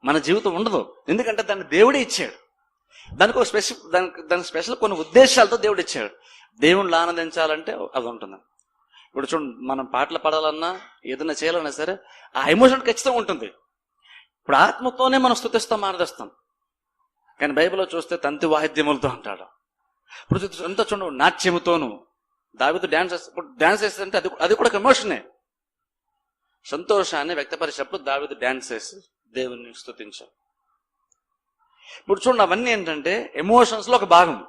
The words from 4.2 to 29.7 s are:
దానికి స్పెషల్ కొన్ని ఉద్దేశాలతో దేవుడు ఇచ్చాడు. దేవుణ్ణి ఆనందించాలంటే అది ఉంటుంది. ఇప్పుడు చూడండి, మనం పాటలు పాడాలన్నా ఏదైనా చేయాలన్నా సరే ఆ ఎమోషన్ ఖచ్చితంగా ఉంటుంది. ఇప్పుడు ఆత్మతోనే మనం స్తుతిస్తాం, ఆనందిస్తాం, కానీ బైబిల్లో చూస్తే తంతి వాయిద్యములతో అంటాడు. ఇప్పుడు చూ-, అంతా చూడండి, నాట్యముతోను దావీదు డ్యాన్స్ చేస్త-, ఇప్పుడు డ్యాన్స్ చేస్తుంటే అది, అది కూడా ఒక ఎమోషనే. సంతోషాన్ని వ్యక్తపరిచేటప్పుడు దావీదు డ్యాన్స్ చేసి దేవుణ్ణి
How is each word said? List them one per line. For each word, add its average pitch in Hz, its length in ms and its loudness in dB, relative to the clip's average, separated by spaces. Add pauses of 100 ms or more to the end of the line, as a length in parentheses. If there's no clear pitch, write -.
దానికి 170 260 -4
స్పెషల్ 170 280 -6
కొన్ని 202 220 -2
ఉద్దేశాలతో 233 580 6
దేవుడు 208 240 0
ఇచ్చాడు. 120 300 -6 (500)
దేవుణ్ణి 175 360 4
ఆనందించాలంటే 165 760 -2 (220)
అది 123 120 -4
ఉంటుంది. 104 300 -14 (720)
ఇప్పుడు 135 280 -8
చూడండి, 143 220 -6 (100)
మనం 135 180 -2
పాటలు 147 340 -2
పాడాలన్నా 156 640 -2 (260)
ఏదైనా 143 260 -6
చేయాలన్నా 156 380 -2
సరే 160 280 -6 (380)
ఆ 135 120 -2
ఎమోషన్ 247 320 6
ఖచ్చితంగా 247 360 -2
ఉంటుంది. 180 300 -4
ఇప్పుడు - 1080 -6
ఆత్మతోనే 254 600 2
మనం 254 160 2
స్తుతిస్తాం, 220 500 -2
ఆనందిస్తాం, 175 460 -4 (1120)
కానీ 143 120 -2
బైబిల్లో 180 420 0
చూస్తే 170 220 -6
తంతి 147 300 -4
వాయిద్యములతో 151 640 0
అంటాడు. 104 340 -10 (800)
ఇప్పుడు - 180 -2
చూ-, 185 240 -10
అంతా 196 280 -4
చూడండి, 180 260 -8
నాట్యముతోను 170 880 0 (500)
దావీదు 165 300 0
డ్యాన్స్ 170 280 0
చేస్త-, - 140 -12
ఇప్పుడు 170 180 -12
డ్యాన్స్ 185 360 2
చేస్తుంటే 196 340 -4
అది, 180 140 -2 (100)
అది 175 140 2
కూడా 226 140 2
ఒక 226 60 -2
ఎమోషనే. 214 500 0 (1400)
సంతోషాన్ని 170 720 -2
వ్యక్తపరిచేటప్పుడు 151 680 -6
దావీదు 139 320 -4
డ్యాన్స్ 127 380 -4
చేసి 113 240 -12 (320)
దేవుణ్ణి 120 460 -10